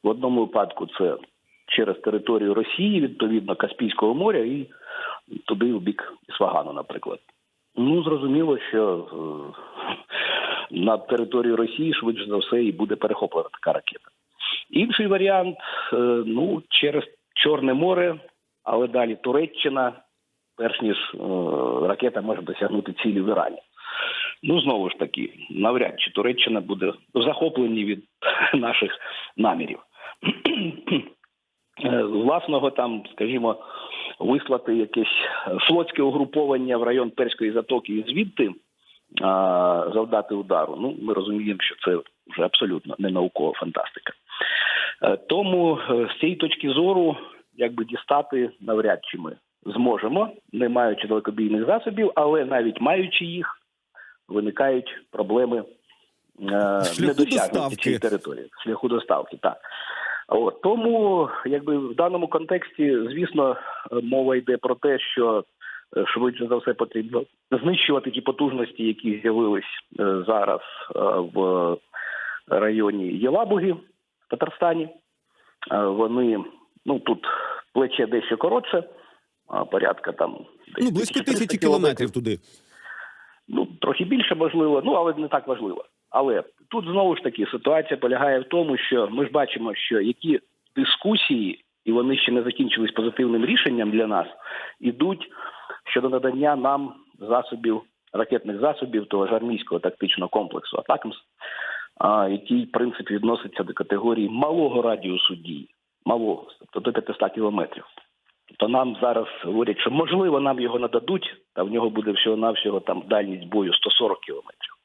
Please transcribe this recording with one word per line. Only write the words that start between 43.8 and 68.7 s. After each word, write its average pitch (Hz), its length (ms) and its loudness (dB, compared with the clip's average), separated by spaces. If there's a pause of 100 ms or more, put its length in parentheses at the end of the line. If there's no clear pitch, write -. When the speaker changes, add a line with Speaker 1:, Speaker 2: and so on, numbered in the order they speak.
Speaker 1:
Е, 98 160 2
тому, 175 640 2 (100)
е, 120 260 2
з - 40 -16
цієї 165 160 2
точки 156 340 -2
зору, 170 480 2 (400)
якби, 117 280 -2
дістати 127 640 0 (120)
навряд 107 420 2
чи - 140 -10
ми 78 180 -10 (400)
зможемо, 123 540 2 (240)
не 117 160 0
маючи 117 380 2
далекобійних 107 580 0
засобів, 214 500 0
але 151 300 4
навіть 117 360 0
маючи 175 440 2
їх, 170 320 -8 (680)
виникають 127 680 0 (160)
проблеми, 117 480 2
е, 101 40 -6 (840)
Speaker 2:
Шляху 98 560 0
Speaker 1:
недосягнення 226 460 4
Speaker 2:
доставки. 143 280 -2
Speaker 1:
цієї 127 240 0
території, 90 480 -2 (160)
шляху 113 240 -4
доставки, 82 540 0
так. 90 160 0 (680)
От, 110 340 0
тому, 214 680 2 (160)
якби, 143 320 0
в 123 180 -4
даному 175 320 2
контексті, 156 720 0 (140)
звісно, 143 440 0 (360)
е, 120 120 -6
мова 131 320 2
йде 123 220 2
про 123 180 -2
те, 135 240 2
що, 113 440 0 (540)
е, 98 100 2
швидше 120 400 -2
за 123 100 2
все 120 160 -2
потрібно 117 500 -2 (280)
знищувати 135 600 2
ті 127 100 -4
потужності, 131 600 -2